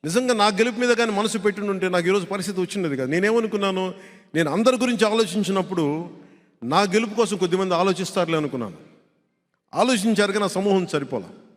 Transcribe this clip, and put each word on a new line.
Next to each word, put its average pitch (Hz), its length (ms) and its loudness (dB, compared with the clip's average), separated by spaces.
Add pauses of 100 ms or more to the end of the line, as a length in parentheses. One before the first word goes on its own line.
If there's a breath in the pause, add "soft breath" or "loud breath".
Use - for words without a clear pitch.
నిజంగా 240 360 0
నా 202 60 6 (100)
గెలుపు 226 240 2
మీద 240 180 2
కానీ 233 200 0
మనసు 220 260 -2
పెట్టుండుంటే 196 480 -2
నాకు 175 180 2
ఈరోజు 190 220 2
పరిస్థితి 196 300 -6
వచ్చిండేది 175 360 -2
కాదు. 131 140 -2
నేనేమనుకున్నాను, 196 720 0 (500 loud breath)
నేను 156 200 2
అందరి 233 280 4
గురించి 240 280 2
ఆలోచించినప్పుడు 190 720 0 (800 loud breath)
నా 143 180 2 (140)
గెలుపు 214 260 0
కోసం 208 220 2
కొద్దిమంది 185 400 0
ఆలోచిస్తారులే 180 580 0
అనుకున్నాను. 120 380 -6 (920)
ఆలోచించారు 208 640 2
కానీ 208 120 0
ఆ - 80 -4
సమూహం 190 280 2 (100)
సరిపోలా. 127 360 -4 (260)